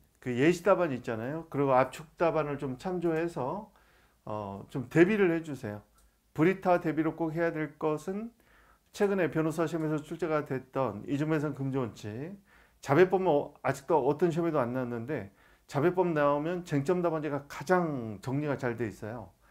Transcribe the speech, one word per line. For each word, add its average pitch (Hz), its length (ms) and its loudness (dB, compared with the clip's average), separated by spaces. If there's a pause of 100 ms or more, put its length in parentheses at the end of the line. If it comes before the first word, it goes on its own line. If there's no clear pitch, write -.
(200)
그 123 180 -4
예시 165 260 4
답안 175 300 4
있잖아요. 123 560 -6
그리고 139 240 2
압축 135 440 2
답안을 147 420 0
좀 131 180 -6
참조해서 170 960 -4 (520)
어, 101 440 -8
좀 123 200 -6
대비를 185 480 6
해주세요. 127 440 -8 (520)
브리타 180 480 2
대비로 156 340 -2
꼭 160 180 -4
해야 170 200 0
될 151 260 -6
것은 190 520 -4 (600)
최근에 196 380 0
변호사 160 360 0
시험에서 156 300 -2
출제가 156 480 -4
됐던 127 600 -4
이중배상 147 480 -2
금지 135 220 -4
원칙, 123 560 -8 (480)
자배법은 185 460 4
어, 147 260 2 (100)
아직도 135 440 2
어떤 156 240 2
시험에도 160 280 0
안 120 140 0
나왔는데 120 600 -6 (340)
자배법 175 420 2
나오면 151 560 0
쟁점 156 360 0
답안지가 147 460 -2
가장 143 720 -2
정리가 139 360 -2
잘 120 200 -4
돼 117 100 -2
있어요. 104 440 -12 (200)